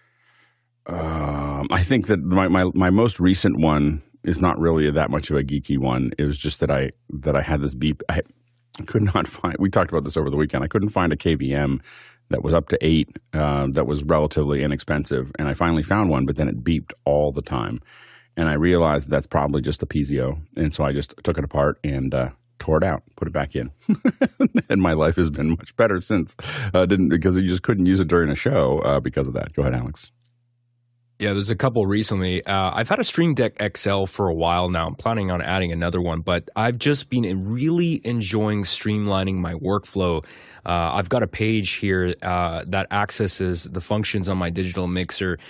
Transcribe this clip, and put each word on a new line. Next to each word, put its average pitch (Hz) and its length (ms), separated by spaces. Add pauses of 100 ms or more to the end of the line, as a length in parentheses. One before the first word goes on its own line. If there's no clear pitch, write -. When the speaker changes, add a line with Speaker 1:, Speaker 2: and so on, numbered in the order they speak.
(840)
Speaker 1:
Um, 73 840
I 90 140
think - 240
that 101 120
my, 92 280
my, 92 160 (100)
my 92 160
most 110 300
recent 92 400
one 76 420 (200)
is 85 160
not 87 220
really 80 300
that 76 180
much 76 220
of 76 80
a 67 40
geeky 69 360
one. 64 400
It 73 60
was 73 120
just - 240
that 71 100
I, 67 200 (180)
that 73 260
I 69 60
had 71 220
this 65 100
beep. 76 380
I 78 100 (640)
could - 160
not 101 260
find, - 320
we 98 120
talked 90 200
about 76 140
this 73 140
over 73 100
the 69 80
weekend. 71 260
I 71 40
couldn't 104 240
find 87 200
a 76 60
K 82 200
V 67 180
M 69 260 (480)
that - 160
was 80 80
up 80 160
to - 140
eight, 80 260 (240)
uh, 71 400
that 71 140
was 73 180
relatively 76 580
inexpensive. 71 760
And 76 100
I 69 60
finally 82 280
found 98 280
one, 67 160
but 69 100
then 76 120
it 60 140
beeped 78 280 (160)
all 73 260
the 69 80
time. 58 400 (560)
And 82 140
I - 60
realized 78 520
that's 69 180
probably 71 360
just - 200
a - 40
P 73 180
Z 69 160
O. 67 160 (180)
And 76 200
so 76 100
I 69 80
just 69 220 (100)
took 82 140
it 78 60
apart 73 380
and, 67 320
uh, 64 140 (300)
tore 78 180
it 82 80
out, 78 180 (140)
put - 100
it 80 60
back 73 240
in. - 140 (180)
<laughs> - 800
And 95 140
my 85 100
life 78 240
has 85 140
been 73 180
much - 280
better 104 260
since. 95 340 (380)
Uh, 92 100
didn't, 92 240
because 90 300
you 95 100
just 90 140
couldn't 95 240
use 95 140
it 80 80
during 82 220
a 71 40
show, 76 460
uh, 69 200
because 67 280
of 64 40
that. - 220
Go 71 80
ahead, 65 100
Alex. - 400 (1080)
Speaker 2:
Yeah, 101 160
there's 101 160
a 113 40
couple 117 300
recently. 95 640
Uh, 95 260
I've 117 160
had 208 100
a 254 60
Stream 170 300
Deck 117 260
X 104 260
L 98 200
for 98 220
a 82 60
while 85 360
now. 82 160
I'm 82 80
planning 110 360
on 87 120
adding 92 280
another 85 300
one, 85 220
but 87 340
I've 117 220
just 143 320
been 95 360
really 160 580
enjoying 107 580
streamlining 98 720
my 87 180
workflow. 90 720 (400)
Uh, 85 300
I've 92 160
got 123 120
a - 40
page 110 460
here, 92 500
uh, 87 460
that 95 220
accesses 95 720
the 90 180
functions 104 480
on 92 80
my 87 100
digital 90 380
mixer, 90 520 (120)